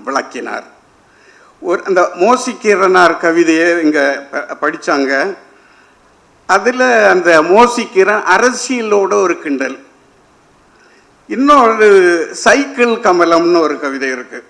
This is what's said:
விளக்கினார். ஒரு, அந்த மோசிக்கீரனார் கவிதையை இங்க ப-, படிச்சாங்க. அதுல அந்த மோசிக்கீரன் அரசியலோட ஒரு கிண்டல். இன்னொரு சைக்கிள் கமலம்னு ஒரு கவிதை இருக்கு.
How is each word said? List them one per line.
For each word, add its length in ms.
விளக்கினார். 640
ஒரு, 220
அந்த 180
மோசிக்கீரனார் 1040
கவிதையை 500
இங்க 160
ப-, 300
படிச்சாங்க. 520
அதுல 640
அந்த 320
மோசிக்கீரன் 840
அரசியலோட 760
ஒரு 260
கிண்டல். 400
இன்னொரு 600
சைக்கிள் 640
கமலம்னு 680
ஒரு 200
கவிதை 280
இருக்கு. 420